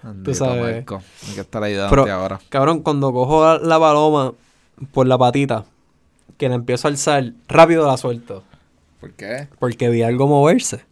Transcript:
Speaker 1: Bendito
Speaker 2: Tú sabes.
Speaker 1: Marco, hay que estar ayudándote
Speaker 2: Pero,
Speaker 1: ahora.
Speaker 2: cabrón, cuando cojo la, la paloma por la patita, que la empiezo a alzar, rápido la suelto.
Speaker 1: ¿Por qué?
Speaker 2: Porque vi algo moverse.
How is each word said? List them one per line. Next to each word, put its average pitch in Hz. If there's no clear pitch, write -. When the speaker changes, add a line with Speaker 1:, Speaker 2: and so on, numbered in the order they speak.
Speaker 1:
Bendito 107
Speaker 2:
Tú 131
sabes. 120
Speaker 1:
Marco, 101
hay 101
que 98
estar 104
ayudándote 101
Speaker 2:
Pero, 110
Speaker 1:
ahora. 95
Speaker 2:
cabrón, 143
cuando 139
cojo 135
la, 160
la 165
paloma 151
por 131
la 127
patita, 127
que 135
la 123
empiezo 120
a -
alzar, 143
rápido 165
la 131
suelto. 117
Speaker 1:
¿Por -
qué? 123
Speaker 2:
Porque 120
vi 117
algo 123
moverse. 147